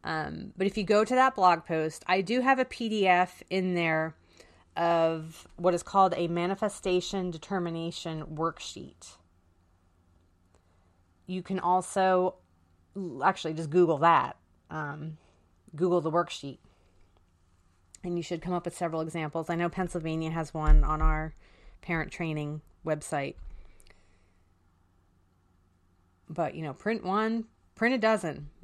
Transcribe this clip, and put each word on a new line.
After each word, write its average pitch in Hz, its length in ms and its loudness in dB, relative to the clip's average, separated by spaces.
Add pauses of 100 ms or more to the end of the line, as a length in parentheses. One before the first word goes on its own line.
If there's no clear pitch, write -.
Um, 160 540 -8
but 190 100 0
if 196 100 -2
you 214 60 -4
go 208 220 4
to 254 100 -2
that 262 220 4
blog 175 280 6
post, 160 440 -2
I 190 140 2
do 226 180 0
have 262 180 4
a 254 60 2
P 240 240 -6
D 208 180 2
F 180 340 4 (100)
in 185 240 0
there 160 420 0 (600)
of 165 720 0 (120)
what 175 160 2
is 170 100 -2
called 190 320 4
a 170 100 0
manifestation 180 1040 -2
determination 165 920 -6 (100)
worksheet. - 800 -8 (2000)
You 185 160 -6
can 190 180 -4
also, 185 760 2 (600)
l-, 160 260 -8
actually 165 320 0
just 156 160 -8
Google 165 280 4
that. 147 380 4 (340)
Um, 151 480 -10 (580)
Google 175 240 2
the 160 100 -2
worksheet. 165 480 -4 (1500)
And 175 120 -4
you 170 80 -4
should 170 180 -6
come 180 100 -4
up 175 120 -4
with 170 120 -8
several 165 260 -4
examples. 160 460 -6
I 170 60 -2
know 170 140 -2
Pennsylvania 160 640 -4
has 165 200 -6
one 156 300 8
on 156 180 0
our 156 340 2 (460)
parent 165 300 -4
training 151 500 -6 (240)
website. 151 520 -6 (3000)
But, 156 280 -4
you 160 80 -8
know, 143 80 -6
print 214 320 -4
one, 220 400 -2 (320)
print 247 180 2
a 254 40 0
dozen. 170 500 0 (160)